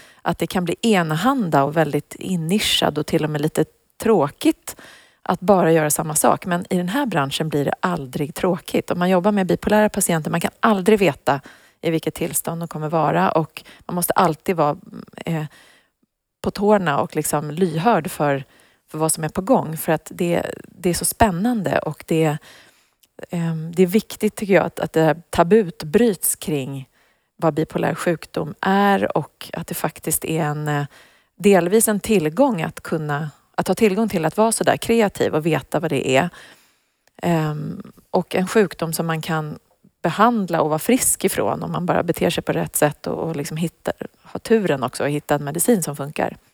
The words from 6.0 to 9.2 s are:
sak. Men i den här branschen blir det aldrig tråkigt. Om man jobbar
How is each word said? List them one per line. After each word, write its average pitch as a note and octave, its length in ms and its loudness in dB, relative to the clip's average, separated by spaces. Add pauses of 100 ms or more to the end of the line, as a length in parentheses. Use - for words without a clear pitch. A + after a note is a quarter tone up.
sak. - 300 2
Men F3 240 -2
i F#3+ 80 0
den F3+ 120 -2
här C#4 160 -2
branschen D#3+ 440 -2
blir C#3+ 160 0
det - 140 0
aldrig D#3 560 -4
tråkigt. - 560 -2
Om F3+ 80 -2
man F3+ 100 2
jobbar F#3 220 4